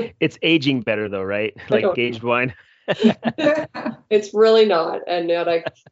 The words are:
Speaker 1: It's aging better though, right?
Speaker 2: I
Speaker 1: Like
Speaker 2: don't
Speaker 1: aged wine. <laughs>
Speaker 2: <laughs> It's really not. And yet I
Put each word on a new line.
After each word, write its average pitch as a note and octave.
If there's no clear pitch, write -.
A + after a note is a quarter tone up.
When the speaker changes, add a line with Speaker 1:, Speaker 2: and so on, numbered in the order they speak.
Speaker 1:
It's -
aging C#3+
better G#2+
though, F#2+
right? G#2
Speaker 2:
I -
Speaker 1:
Like -
Speaker 2:
don't F#3+
Speaker 1:
aged A#2
wine. A#2+
<laughs> -
Speaker 2:
<laughs> -
It's G#3
really A3
not. E3+
And F3
yet E3+
I E3